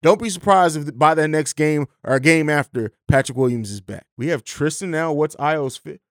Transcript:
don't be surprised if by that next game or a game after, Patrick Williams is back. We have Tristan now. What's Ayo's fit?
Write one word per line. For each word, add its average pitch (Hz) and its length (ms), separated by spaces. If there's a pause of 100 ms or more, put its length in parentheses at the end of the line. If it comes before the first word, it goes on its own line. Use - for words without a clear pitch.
don't 202 200
be 233 80
surprised 180 460
if 147 220
by 151 160
that 156 160
next 156 240
game 151 320 (180)
or 131 120
a 135 40
game 156 300
after, 131 420 (160)
Patrick 135 300
Williams 120 340
is 101 80
back. 98 260 (120)
We 120 100
have 156 160
Tristan 156 480
now. 160 220
What's 151 240
Ayo's 147 400
fit? 147 340